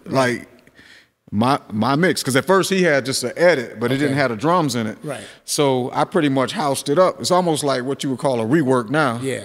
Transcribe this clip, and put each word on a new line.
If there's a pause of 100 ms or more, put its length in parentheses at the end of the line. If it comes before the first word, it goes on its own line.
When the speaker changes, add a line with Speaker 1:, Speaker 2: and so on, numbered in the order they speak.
Speaker 1:
Right.
Speaker 2:
Like, (840)
my, (120)
my
mix,
'cause
at
first
he
had
just
an
edit,
but
it
didn't
Speaker 1:
Okay.
Speaker 2:
have
the
drums
in
it.
Speaker 1:
Right. (240)
Speaker 2:
So
I
pretty
much
housed
it
up.
It's
almost
like
what
you
would
call
a
rework
now.
Speaker 1:
Yeah.